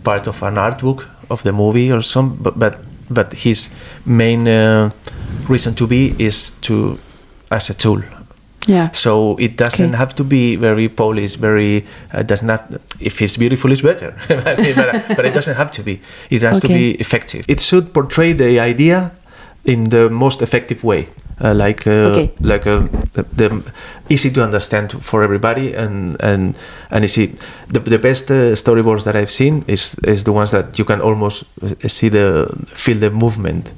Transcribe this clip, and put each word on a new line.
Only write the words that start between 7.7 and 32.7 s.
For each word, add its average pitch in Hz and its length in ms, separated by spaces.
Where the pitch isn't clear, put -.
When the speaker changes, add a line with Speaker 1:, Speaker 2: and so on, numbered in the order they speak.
Speaker 1:
tool. 101 280
Speaker 2:
Yeah. 175 240
Speaker 1:
So 107 460
it 113 200
doesn't 120 320
Speaker 2:
Okay. 120 80
Speaker 1:
have 131 180
to 147 80
be 127 320
very 110 340
polished, 107 480
very, 104 480
uh, 104 120
does 104 180
not, 113 320
if - 220
it's 104 160
beautiful, 127 340
it's 135 120
better. 160 400
<laughs> - 60
I 135 300
mean, 147 160
but, 233 400
but 123 100
it 131 100
doesn't 147 200
have 147 160
to 104 120
be. 101 180
It 110 100
has 113 200
to - 60
Speaker 2:
Okay. 180 80
Speaker 1:
be 120 240
effective. - 480
It 139 140
should 180 320
portray 160 400
the 123 260
idea 160 520
in 117 240
the 117 200
most 131 320
effective 120 420
way. 101 260
Uh, 110 140
like, 104 320
uh, 107 60
Speaker 2:
Okay. 143 300
Speaker 1:
like, - 260
uh, 104 220
the, - 100
the 107 260
easy 135 220
to 131 100
understand 104 520
for 107 180
everybody, 113 540
and, 98 480
and, 95 340
and 110 160
easy. 98 300
The, - 140
the 110 180
best, 127 320
uh, 120 240
storyboards 110 480
that 107 120
I've 104 160
seen 143 360
is, - 280
is 101 160
the 107 80
ones 104 200
that 101 280
you 104 60
can 104 160
almost, 107 420
uh, 98 60
see 113 220
the, 98 380
feel - 280